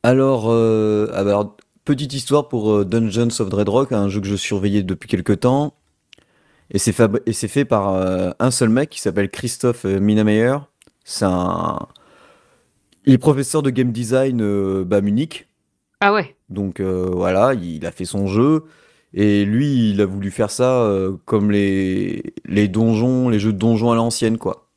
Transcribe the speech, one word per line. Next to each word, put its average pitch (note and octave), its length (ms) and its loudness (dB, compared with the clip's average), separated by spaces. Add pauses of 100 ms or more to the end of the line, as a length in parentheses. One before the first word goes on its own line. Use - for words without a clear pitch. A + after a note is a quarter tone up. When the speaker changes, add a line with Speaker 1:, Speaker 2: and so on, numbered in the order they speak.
Speaker 1:
Alors, B2+ 440 2
euh, A2 640 2
ah G2 80 -2
bah G2+ 80 2
alors, G2+ 260 -2 (260)
petite C#3 300 -4
histoire C#3+ 340 -2
pour, G#2+ 240 0
euh, G#2 140 2
Dungeons A2+ 440 0 (100)
of G2+ 100 -2
Dreadrock, G#2 420 0
un G2+ 160 0
jeu G2 140 -2
que F#2+ 60 -6
je G2+ 80 -2
surveillais G2+ 480 -2
depuis F#2 260 -6
quelque G2 240 0
temps. C3+ 400 0 (960)
Et G2 80 -4
c'est G#2 140 0
fab-, A2 340 2
et A2+ 80 -2
c'est G#2+ 140 -6
fait C#3 180 0
par, G2 300 0
euh, F#2 420 -2
un B2+ 140 0
seul A#2+ 180 2
mec C3+ 220 0
qui - 100 -14
s'appelle G2 300 -2
Christophe, - 540 -4
euh, F#2+ 140 0
Minameyer. G#2+ 580 2 (480)
C'est - 200 -4
un, F2+ 600 -2 (1160)
il C3+ 100 8
est - 20 2
professeur C#3+ 460 0
de C3+ 80 0
game B2 200 0
design, B2 520 0
euh, G2 420 0
bah, G2 120 2
à G2 40 4
Munich. G#2+ 460 -2 (540)
Speaker 2:
Ah G3+ 120 4
ouais. F#3+ 220 -4 (140)
Speaker 1:
Donc, G2 300 -6
euh, F#2 320 -2
voilà, F#2 440 2
il E2+ 320 -8
a F2 40 -6
fait F#2 140 -10
son G2 220 -4
jeu. C#3+ 380 2 (500)
Et G2+ 280 2
lui, A#2+ 460 0
il G2+ 120 0
a G2+ 40 4
voulu G2 240 -6
faire G#2 220 -4
ça, B2+ 320 0
euh, F#2+ 320 0 (100)
comme G#2 240 0
les... G2 840 -2 (100)
les G#2 220 2
donjons, A2+ 640 2
les A2 100 2
jeux G#2+ 140 0
de G2 40 -4
donjons A2+ 340 2
à A#2 40 2
l'ancienne, A#2 420 0
quoi. - 400 -8